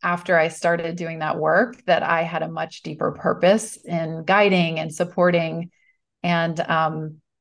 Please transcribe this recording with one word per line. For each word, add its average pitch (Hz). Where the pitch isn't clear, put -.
after 175
I 160
started 170
doing 165
that 156
work 170
that 170
I 165
had 165
a 160
much 160
deeper 156
purpose 180
in 165
guiding 185
and 156
supporting, 175
and, 170
um, 156